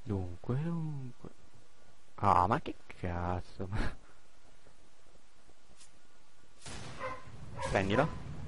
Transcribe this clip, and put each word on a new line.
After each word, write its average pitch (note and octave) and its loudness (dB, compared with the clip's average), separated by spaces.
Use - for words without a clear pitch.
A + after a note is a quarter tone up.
Dunque, G2+ 0
dunque. D#3 -2
Ah, F#2 8
ma B2+ 6
che - -2
cazzo? F2+ -2
<laughs> - 4
Prendilo. A2 6